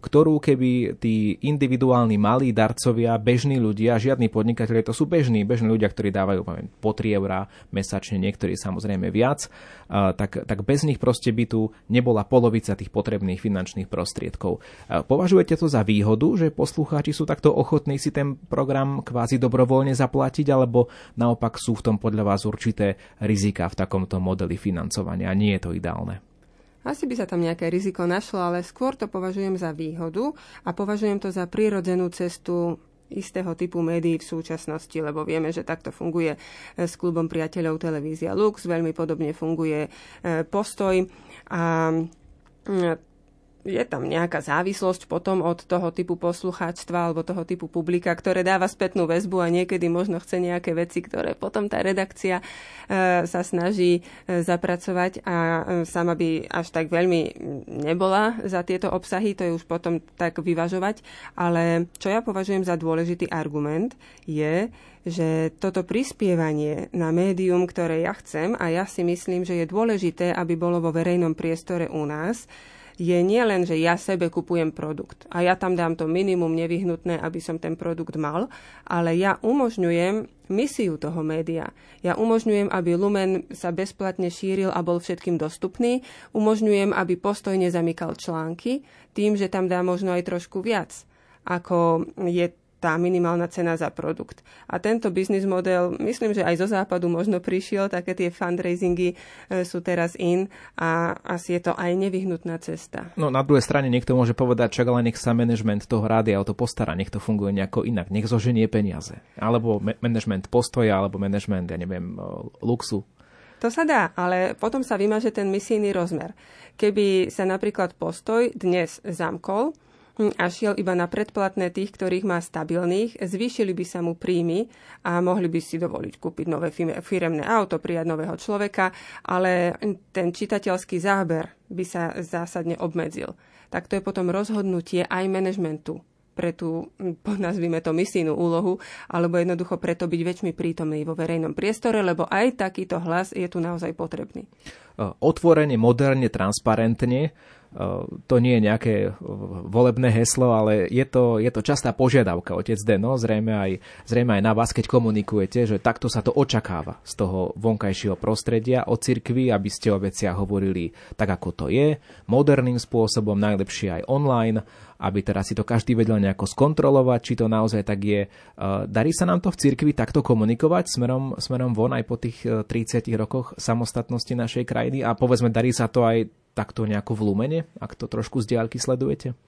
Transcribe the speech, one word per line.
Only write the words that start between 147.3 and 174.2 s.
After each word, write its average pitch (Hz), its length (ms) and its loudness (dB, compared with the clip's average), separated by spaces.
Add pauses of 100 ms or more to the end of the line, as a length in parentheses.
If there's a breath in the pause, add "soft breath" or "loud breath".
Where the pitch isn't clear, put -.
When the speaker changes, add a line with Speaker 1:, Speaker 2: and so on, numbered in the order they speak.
Speaker 1:
to 127 160 4
nie 123 160 6
je - 80 6
nejaké, 107 280 2 (120)
e, - 20 -2 (540)
volebné 120 480 4
heslo, 117 400 4
ale 107 400 4
je 131 160 2
to, 120 320 4
je 113 160 2
to 110 80 -2
častá 135 320 0
požiadavka, 117 560 4
otec 95 320 -2
Deno, 110 320 2
zrejme 110 400 0
aj, 98 160 0 (320 loud breath)
zrejme 120 320 2
aj 98 80 4
na 110 80 4
vás, 113 240 2
keď - 160 -2
komunikujete, 107 800 2
že 101 80 2
takto 117 320 0
sa - 80 0
to 123 160 0
očakáva 110 720 0
z - 80 -12
toho 92 400 -2
vonkajšieho 104 640 0
prostredia 113 640 0
od 113 160 0
cirkvi, 123 560 2
aby 98 160 0
ste - 240 -2
o 95 80 0
veciach 95 320 -2
hovorili 95 560 0 (240 loud breath)
tak, 101 160 0
ako 90 240 -2
to 80 160 -6
je, 143 240 4 (320 loud breath)
moderným 131 480 4
spôsobom, 107 640 2
najlepšie 98 640 0
aj - 80 -
online, 120 480 2 (360 loud breath)
aby 98 240 0
teda 95 240 0
si - 80 -4
to 107 160 -2
každý 117 240 2
vedel 110 320 4
nejako 98 240 0
skontrolovať, 139 720 4
či - 160 -4
to 110 160 2
naozaj 110 320 2
tak 101 160 -2
je. 104 240 2
E, 95 60 -6 (580 loud breath)
darí 113 240 2
sa 175 160 2
nám 180 160 2
to 185 80 0
v - 80 -6
cirkvi 139 320 4
takto 127 320 0
komunikovať 123 640 4
smerom, 127 480 -2
smerom 127 400 -2
von 117 160 2
aj 123 160 -2
po 120 80 -2
tých, 117 320 -6
e, 110 160 0
tridsiatich 113 560 -2
rokoch 123 400 -2
samostatnosti 120 720 -2